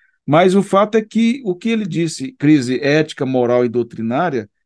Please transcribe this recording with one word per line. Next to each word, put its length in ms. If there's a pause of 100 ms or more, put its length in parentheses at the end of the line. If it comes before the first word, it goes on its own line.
(260)
Mas 300
o 60
fato 340
é 60
que 440
o 100
que 140
ele 160
disse, 480
crise 480
ética, 440
moral 380
e 60
doutrinária, 800 (160)